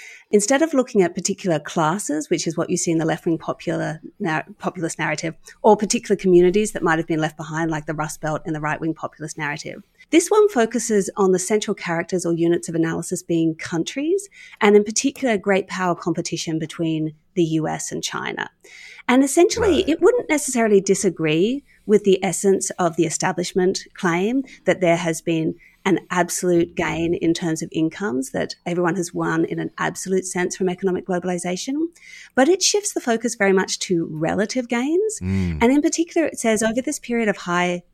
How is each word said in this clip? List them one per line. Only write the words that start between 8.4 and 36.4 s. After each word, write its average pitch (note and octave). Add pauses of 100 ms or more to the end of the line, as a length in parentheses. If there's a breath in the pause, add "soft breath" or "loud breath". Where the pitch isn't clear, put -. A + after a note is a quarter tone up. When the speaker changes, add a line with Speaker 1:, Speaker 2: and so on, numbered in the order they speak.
Speaker 1:
in E3
the D#3
right-wing D#3
populist -
narrative, D3+ (260 soft breath)
this E4+
one G#4
focuses A3+
on F#3+
the F#3
central G#3+
characters E3+
or E3+
units E3+
of E3
analysis E3
being E3
countries, D4 (320 loud breath)
and G#3
in G#3
particular, A#3
great F#3+
power F3+
competition E3
between D#3 (200)
the F3
U D#3+
S D#3
and D#3+
China. - (560 loud breath)
And B3+
essentially, F4
Speaker 2:
Right. -
Speaker 1:
it D#4+
wouldn't A#4+
necessarily A3+
disagree F#3+ (240 soft breath)
with G#3
the F#3+
essence G3
of E3
the E3+
establishment F3+ (160)
claim F#3+ (220 loud breath)
that F3
there E3+
has E3+
been D#3+ (300 soft breath)
an E3 (100)
absolute F3
gain E3
in E3+
terms D#3+
of E3
incomes, G3
that - (100)
everyone F3
has E3+
won E3
in E3
an D#3+
absolute F#3
sense F3+
from F#3
economic F#3
globalization. F3+ (600 loud breath)
But C4
it F#4
shifts -
the E4+
focus A#3
very G3
much -
to E3+
relative F#3
gains. D#4+
Speaker 2:
Mm. E3
Speaker 1:
And A#3
in C#4+
particular, E4
it -
says A3